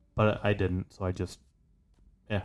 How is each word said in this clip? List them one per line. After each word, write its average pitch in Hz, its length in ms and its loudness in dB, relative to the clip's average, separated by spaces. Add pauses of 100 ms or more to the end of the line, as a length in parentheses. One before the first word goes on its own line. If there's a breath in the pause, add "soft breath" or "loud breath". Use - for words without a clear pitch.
(160)
But 107 280 2
I 104 100 2
didn't, 92 380 -2
so - 140 -6
I 90 80 0
just, - 260 -8 (920)
eh, 101 140 0